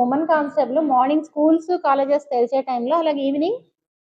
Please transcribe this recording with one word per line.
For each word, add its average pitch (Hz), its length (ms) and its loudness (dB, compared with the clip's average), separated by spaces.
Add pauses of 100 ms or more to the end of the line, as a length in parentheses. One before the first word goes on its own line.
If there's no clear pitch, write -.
ఉమెన్ 277 280 -2
కానిస్టేబుల్ 294 480 0 (100)
మార్నింగ్ 269 380 2
స్కూల్స్, 320 420 2 (160)
కాలేజెస్ 277 460 0
తెరిచే 247 360 0
టైంలో, 247 340 -2
అలాగే 294 260 -2
ఈవినింగ్ 320 300 -2 (500)